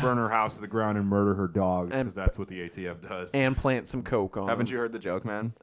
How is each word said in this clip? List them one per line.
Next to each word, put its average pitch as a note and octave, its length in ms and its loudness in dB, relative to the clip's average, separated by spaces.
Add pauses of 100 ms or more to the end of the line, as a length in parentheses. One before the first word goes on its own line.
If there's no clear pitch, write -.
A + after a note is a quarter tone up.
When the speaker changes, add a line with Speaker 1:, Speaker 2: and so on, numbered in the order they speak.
Speaker 1:
burn B2 160 4
her A#2 100 2
house A2 280 2
to G#2 60 -12
the G#2 60 -8
ground G#2+ 300 2
and G2+ 100 2
murder G2+ 280 6
her F#2+ 120 0
dogs, F2+ 480 2
Speaker 2:
And C3+ 80 2
Speaker 1:
'cause A#2+ 120 -4
that's F#2+ 220 2
what G2 120 -8
the F2+ 140 -8
A F2 60 -8
T F#2 200 -10
F E2+ 100 -10
does. F2+ 340 -8
Speaker 2:
And C3+ 220 2
plant C3 320 0
some B2+ 160 -6
coke G#2 320 -2
on G2 140 -2
Speaker 1:
Haven't A#2 180 0
Speaker 2:
them. A#2+ 80 -6
Speaker 1:
you A#2+ 60 -2
heard A#2 100 -2
the A2+ 80 -8
joke, F#2+ 240 -4
man? G#2+ 400 -6